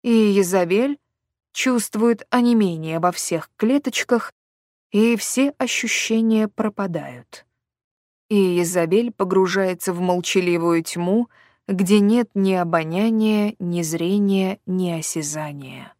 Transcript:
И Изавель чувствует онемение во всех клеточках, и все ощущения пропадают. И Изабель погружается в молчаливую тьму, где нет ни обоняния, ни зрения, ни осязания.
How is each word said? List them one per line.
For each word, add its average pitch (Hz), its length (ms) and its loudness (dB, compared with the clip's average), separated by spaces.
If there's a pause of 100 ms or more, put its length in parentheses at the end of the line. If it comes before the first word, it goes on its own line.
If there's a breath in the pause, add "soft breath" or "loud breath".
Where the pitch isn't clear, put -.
И 220 360 4
Изавель 190 580 2 (540)
чувствует 233 760 0
онемение 185 720 0
во 180 120 0
всех - 460 -6
клеточках, 247 720 -2 (600)
и 226 240 2
все 269 420 -2
ощущения 226 880 0
пропадают. 165 1000 -8 (840)
И 185 320 2
Изабель 175 500 0
погружается 190 840 0
в 175 60 -6
молчаливую 175 840 0
тьму, 185 440 -2 (400 soft breath)
где 196 320 2
нет 214 360 2
ни 190 180 2
обоняния, 208 1040 0
ни 175 220 -4
зрения, 190 840 0
ни 185 260 -2
осязания. 147 1080 -8